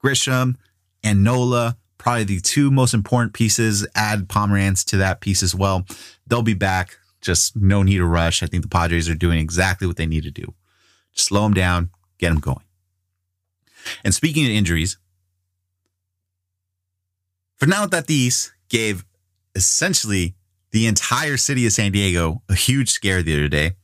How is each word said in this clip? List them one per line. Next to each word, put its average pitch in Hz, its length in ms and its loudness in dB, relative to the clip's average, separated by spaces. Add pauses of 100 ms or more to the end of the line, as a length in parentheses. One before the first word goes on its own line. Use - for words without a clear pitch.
Grisham 131 520 0 (480)
and 104 200 4
Nola, 120 540 0 (220)
probably 120 240 0
the 101 160 -2
two 139 320 2
most 127 220 4
important 117 400 0
pieces. 107 600 0
Add 107 340 0
Pomeranz 98 580 2
to - 120 -2
that 95 240 0
piece 95 220 -2
as 87 100 -2
well. 95 320 0 (400)
They'll 117 160 -2
be 113 140 0
back. 92 420 -2 (240)
Just - 340 -2
no 98 280 4
need 95 140 4
to 87 80 0
rush. 85 360 0
I 85 60 -6
think 85 160 -4
the - 60 -8
Padres 85 380 0
are 85 60 -2
doing 85 240 0
exactly 90 480 -2
what 87 120 -4
they 82 100 -4
need 80 160 -2
to 64 80 -10
do. - 240 -14 (580)
Just - 140 -2
slow 101 180 0
'em 107 80 2
down, 90 380 0 (260)
get 87 140 0
'em 76 80 0
going. 69 240 -6 (1400)
And 95 120 0
speaking 156 300 0
of 120 60 2
injuries, 87 460 0 (2500)
Fernando 196 380 0
Tatis 143 540 0 (200)
gave 107 360 -2 (480)
essentially 98 840 0 (360)
the 113 160 2
entire 131 500 -2
city 127 300 0
of 104 60 2
San 101 180 0
Diego 87 580 0
a 98 60 2
huge 131 340 0
scare 95 320 0
the 80 140 0
other 73 120 0
day. 76 360 0